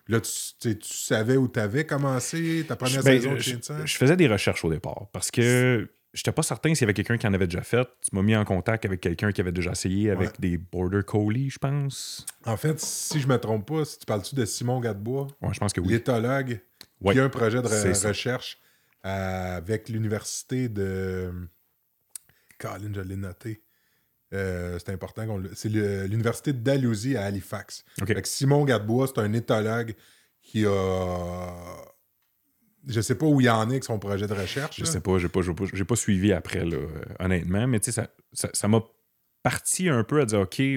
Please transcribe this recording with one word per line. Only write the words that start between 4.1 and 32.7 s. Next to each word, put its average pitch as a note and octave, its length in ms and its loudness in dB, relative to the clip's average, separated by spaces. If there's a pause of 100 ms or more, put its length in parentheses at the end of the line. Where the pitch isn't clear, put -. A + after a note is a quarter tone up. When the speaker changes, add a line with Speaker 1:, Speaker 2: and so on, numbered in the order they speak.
Speaker 2:
des F3+ 120 8
recherches G2+ 380 2
au E2+ 60 0
départ, D#2 420 -6
parce - 160 -4
que B2 580 4 (260)
j'étais - 200 -4
pas D#3+ 80 0
certain D#3 320 0
s'il D3 80 2
y A#2+ 40 4
avait G#2 100 4
quelqu'un G#2 220 0
qui A#2 100 0
en G2 60 4
avait F#2+ 120 4
déjà D#2+ 160 -2
fait. B2 260 0 (140)
Tu - 140 -4
m'as F#2+ 80 2
mis A2 120 6
en G#2+ 80 4
contact G#2 420 0
avec F#2+ 160 -4
quelqu'un F#2+ 300 0
qui F#2+ 80 -2
avait F2+ 120 0
déjà F2 200 -2
essayé G2 380 0
avec F#2 200 2
Speaker 1:
Ouais. - 100 -16
Speaker 2:
des F2 180 0
Border F2+ 480 -2
Collie, A2+ 460 0
je - 80 -12
pense. C#3 640 -4 (180)
Speaker 1:
En A2+ 140 -2
fait, D3+ 240 -2
si - 380 -4
je C3 80 0
me C3 100 4
trompe G#2+ 300 -2
pas, D#3 180 -2
si - 140 -12
tu - 60 -20
parles-tu G#2+ 280 -4
de C3 100 0
Simon B2 360 -2
Gadebois, A#2 480 -4 (140)
Speaker 2:
Ouais, G2 120 -2
je - 60 -6
pense G#2 140 -2
que - 80 -4
oui. F#2 80 2
Speaker 1:
l'éthologue, A#2+ 680 0 (420)
Speaker 2:
Ouais. F#2+ 120 6
Speaker 1:
qui C3 60 6
a C3 40 6
un C#3 60 2
projet A#2 320 2
de A#2+ 60 0
re-, G#2+ 140 2
Speaker 2:
C'est F#2+ 120 4
ça. G#2+ 140 2
Speaker 1:
recherche, B2 500 -2 (480)
euh, F#2 520 -4
avec G2+ 320 -4
l'université A2 800 -4
de, F#2+ 640 -4 (1300)
Colin, G#2 380 -8
je G2 60 -4
l'ai F#2+ 140 -6
noté. G2 460 -10 (720)
Euh, F2+ 500 -4
c'est - 80 -8
important F#2+ 360 -8
qu'on G#2+ 100 -4
le... F#2 180 -6
c'est - 140 -6
le, G2+ 380 0
l'université A2+ 440 0
de B2+ 80 -2
Dalhousie B2+ 560 0
à G2 100 -2
Halifax. G2+ 600 -8 (160)
Speaker 2:
Ok. G2 60 -2
Speaker 1:
Fait G2 140 0
que - 60 -6
Simon C#3+ 380 4
Gadebois, A#2 420 2
c'est C3 140 -4
un G#2 120 2
éthologue A2+ 600 0 (480)
qui G#2+ 240 0
a, F2+ 840 0 (1400)